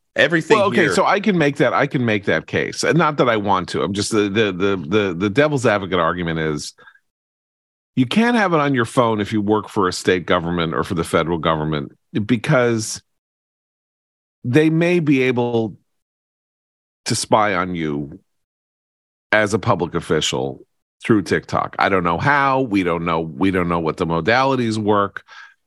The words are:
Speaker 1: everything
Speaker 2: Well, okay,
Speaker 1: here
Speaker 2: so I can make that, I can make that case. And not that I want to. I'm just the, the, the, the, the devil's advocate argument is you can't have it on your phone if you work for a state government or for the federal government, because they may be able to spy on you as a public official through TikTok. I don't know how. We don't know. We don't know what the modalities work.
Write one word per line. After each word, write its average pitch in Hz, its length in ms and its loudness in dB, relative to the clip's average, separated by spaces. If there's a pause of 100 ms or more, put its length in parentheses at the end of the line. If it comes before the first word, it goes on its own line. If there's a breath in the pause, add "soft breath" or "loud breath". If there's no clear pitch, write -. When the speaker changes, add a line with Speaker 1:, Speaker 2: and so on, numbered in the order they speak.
(160)
Speaker 1:
everything 160 400 4
Speaker 2:
Well, 202 120 4
okay, 185 160 2
Speaker 1:
here - 100 0
Speaker 2:
so 185 100 4
I 180 160 2
can 190 180 0
make 143 200 2
that, 123 140 2
I 113 140 2
can 131 180 -2
make 107 200 0
that 80 220 0
case. 67 360 -4
And 135 160 2
not 151 200 0
that 135 100 4
I 113 80 2
want 98 320 0
to. 73 140 -4
I'm 85 100 -2
just 101 180 -4
the, 104 180 2
the, 104 220 0
the, 95 260 0
the, 92 380 -2
the 98 160 -2
devil's 135 360 0
advocate 95 340 0
argument 85 400 -2
is 76 320 -4 (1300 soft breath)
you 127 80 2
can't 233 300 2
have 196 180 2
it 151 60 4
on 143 140 0
your 120 100 2
phone 113 360 0
if 98 120 -4
you 107 100 0
work 104 260 0
for 95 200 0
a 87 40 -2
state 90 320 0
government 85 480 0
or 67 120 -2
for 101 100 -6
the 85 80 -2
federal 82 360 0
government, 78 520 -2 (340)
because 120 800 0 (1400)
they 151 260 4
may 170 300 2
be 139 220 2
able 120 540 0 (1300)
to 120 100 -2
spy 104 380 0
on 90 200 -4
you 73 460 -6 (1120)
as 107 200 2
a 110 60 0
public 90 360 -2
official 73 680 -4 (400)
through 107 180 2
TikTok. - 560 -4
I 95 100 2
don't 92 160 0
know 85 140 0
how. 139 420 0
We 101 220 0
don't 85 220 -2
know. 82 160 -2
We 82 300 -2
don't 90 180 0
know 85 120 0
what 78 160 -2
the 87 100 -2
modalities 113 720 0
work. 101 460 -2 (420 loud breath)